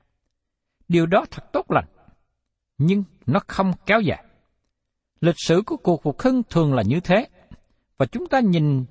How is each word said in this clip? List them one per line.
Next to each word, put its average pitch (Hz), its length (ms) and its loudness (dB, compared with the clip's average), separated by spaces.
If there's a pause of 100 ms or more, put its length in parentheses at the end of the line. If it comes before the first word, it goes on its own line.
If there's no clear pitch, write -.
(880)
Điều 170 180 2
đó 202 260 2
thật - 200 -18
tốt - 200 -4
lành, 131 160 -2 (880)
nhưng 190 260 0 (220)
nó 156 220 0
không 190 260 -2 (120)
kéo 220 160 0
dài. 143 220 -4 (1000)
Lịch 165 160 2
sử 170 280 2
của 311 120 -8
cuộc 170 260 -2
phục - 180 -4
hưng 254 280 2
thường 156 240 2
là 120 100 2
như 120 160 0
thế – 196 280 0 (720)
và 277 80 2
chúng 349 220 -8
ta 269 120 0
nhìn 151 520 2